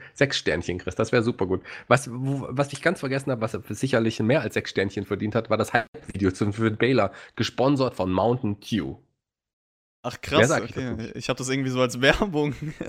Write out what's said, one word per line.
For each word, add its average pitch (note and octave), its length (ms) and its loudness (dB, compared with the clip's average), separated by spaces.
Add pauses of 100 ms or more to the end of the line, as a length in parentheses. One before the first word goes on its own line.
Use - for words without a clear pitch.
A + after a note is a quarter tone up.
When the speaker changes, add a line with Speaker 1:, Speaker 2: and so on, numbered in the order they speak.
(140)
Speaker 1:
Sechs C3+ 240 2
Sternchen, E2+ 420 -2
Chris. - 160 -8
Das - 160 -2
wär B2 100 4
super A2 240 0
gut. F#2 160 0 (260)
Was, B2+ 240 4
wo, C3 380 -4
was C3+ 240 -2
ich - 80 -10
ganz F3 180 0
vergessen C3+ 320 -2
hab, A2+ 100 -2
was A2+ 100 -2 (180)
sicherlich A2+ 500 0
mehr B2 220 4
als G#3+ 140 -4
sechs - 160 -2
Sternchen G2 340 -2
verdient G#2 300 -2
hat, A2 160 0
war G#2+ 60 4
das G#2+ 140 0
Hype-Video G2 600 0
zu, G#2 200 0
für A2 200 0
Baylor, A2+ 400 2 (240)
gesponsert B2+ 580 2
von F#2 180 -2
Mountain G#2 480 2
Dew. D2+ 380 -4 (1040)
Speaker 2:
Ach, A#2+ 120 -6
Speaker 1:
Mehr - 260 0
Speaker 2:
krass, - 80 8
Speaker 1:
sag B2+ 180 0
ich A#2+ 60 -12
Speaker 2:
okay. C3+ 140 -8
Speaker 1:
dazu A2+ 160 -6
nicht. - 140 -10
Speaker 2:
Ich B2 140 -6
hab B2+ 80 -2
das C3 120 -6
irgendwie C3 200 -2
so B2+ 120 0
als B2 200 0
<laughs> - 0 -
Werbung D3 540 2 (340)